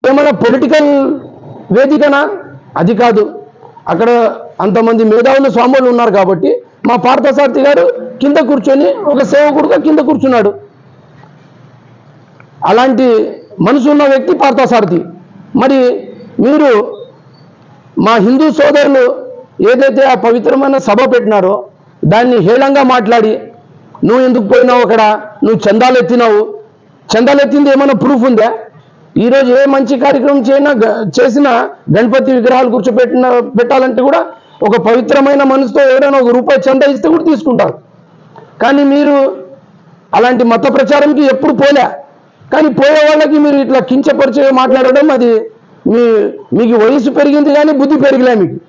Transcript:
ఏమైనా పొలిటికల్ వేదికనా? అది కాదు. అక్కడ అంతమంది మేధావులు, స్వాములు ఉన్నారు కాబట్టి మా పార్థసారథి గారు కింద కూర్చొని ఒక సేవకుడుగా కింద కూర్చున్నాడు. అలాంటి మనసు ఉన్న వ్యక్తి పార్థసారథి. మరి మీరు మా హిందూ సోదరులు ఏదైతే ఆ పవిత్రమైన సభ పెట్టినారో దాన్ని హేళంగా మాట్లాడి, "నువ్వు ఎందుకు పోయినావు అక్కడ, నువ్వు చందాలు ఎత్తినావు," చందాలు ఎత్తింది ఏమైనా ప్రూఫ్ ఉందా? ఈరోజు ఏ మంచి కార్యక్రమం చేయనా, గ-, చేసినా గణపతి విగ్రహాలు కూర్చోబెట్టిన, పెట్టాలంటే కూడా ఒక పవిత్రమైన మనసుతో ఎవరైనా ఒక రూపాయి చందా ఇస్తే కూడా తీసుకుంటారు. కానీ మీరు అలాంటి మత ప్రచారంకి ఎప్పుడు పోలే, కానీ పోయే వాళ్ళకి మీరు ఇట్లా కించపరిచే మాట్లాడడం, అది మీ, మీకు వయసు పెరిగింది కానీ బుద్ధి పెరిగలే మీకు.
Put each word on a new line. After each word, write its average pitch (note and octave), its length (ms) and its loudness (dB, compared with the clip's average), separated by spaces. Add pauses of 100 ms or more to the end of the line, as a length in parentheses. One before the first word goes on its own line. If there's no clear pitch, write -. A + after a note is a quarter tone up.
ఏమైనా C#4+ 220 2
పొలిటికల్ C4 580 0 (880)
వేదికనా? C#4+ 520 0 (480)
అది F3+ 180 0
కాదు. G#3+ 460 0 (460)
అక్కడ A#3 480 0 (260)
అంతమంది A3+ 420 0
మేధావులు, B3+ 480 2
స్వాములు B3+ 380 2
ఉన్నారు A#3+ 220 0
కాబట్టి F#3+ 500 0 (260)
మా A#3 80 0
పార్థసారథి C4 680 0
గారు - 440 0 (160)
కింద C#4+ 160 0
కూర్చొని C#4 560 0
ఒక D4 300 -2
సేవకుడుగా D4 520 0
కింద D#4 240 0
కూర్చున్నాడు. B3 540 0 (2000)
అలాంటి A#3 720 0 (240)
మనసు C4+ 280 0
ఉన్న D4 140 2
వ్యక్తి C4+ 340 0
పార్థసారథి. A3 640 0 (540)
మరి B3+ 540 0 (300)
మీరు C4 560 0 (1040)
మా A3 160 0
హిందూ B3+ 360 2
సోదరులు C#4+ 760 0 (460)
ఏదైతే C4 300 0
ఆ C4 120 2
పవిత్రమైన C4+ 640 -2
సభ B3+ 380 0
పెట్టినారో G#3 500 0 (400)
దాన్ని A#3 320 2
హేళంగా C4+ 460 2
మాట్లాడి, A#3 560 0 (680)
"నువ్వు B3 200 2
ఎందుకు A#3+ 180 0
పోయినావు A#3+ 380 2
అక్కడ, A3 200 0 (420)
నువ్వు G#3+ 160 0 (100)
చందాలు B3 280 2
ఎత్తినావు," A3+ 560 0 (640)
చందాలు C#4 240 2
ఎత్తింది C#4+ 280 2
ఏమైనా C#4 240 2
ప్రూఫ్ B3 300 0
ఉందా? A#3 300 0 (640)
ఈరోజు B3 360 2
ఏ C#4 120 2
మంచి C4+ 340 0
కార్యక్రమం C#4 420 0
చేయనా, C#4 300 0
గ-, A3 380 -2 (120)
చేసినా C4 480 0 (280)
గణపతి B3+ 340 0
విగ్రహాలు B3+ 380 0
కూర్చోబెట్టిన, B3 680 0
పెట్టాలంటే B3+ 640 -2
కూడా C#4 240 0 (380)
ఒక G#3+ 140 0
పవిత్రమైన C4+ 640 0
మనసుతో C4+ 460 0
ఎవరైనా C#4 300 2
ఒక A#3+ 100 2
రూపాయి C4 420 0
చందా C#4 200 2
ఇస్తే C#4 180 -2
కూడా D#4+ 140 0
తీసుకుంటారు. B3+ 500 -2 (880)
కానీ C#4 220 2
మీరు C#4+ 540 0 (760)
అలాంటి A#3+ 300 0
మత A3+ 300 0
ప్రచారంకి D4 500 2
ఎప్పుడు C4+ 300 0
పోలే, C#4 340 2 (640)
కానీ D#4 200 0
పోయే D4+ 360 2
వాళ్ళకి D4+ 300 2
మీరు D4 160 2
ఇట్లా C4 240 0
కించపరిచే C4+ 720 0
మాట్లాడడం, C4 600 2
అది A#3+ 220 0 (540)
మీ, A#3 160 0 (500)
మీకు A3 320 2
వయసు B3+ 240 0
పెరిగింది C#4+ 460 0
కానీ D4+ 160 2
బుద్ధి C#4+ 240 0
పెరిగలే B3+ 400 2
మీకు. E3 220 -2 (120)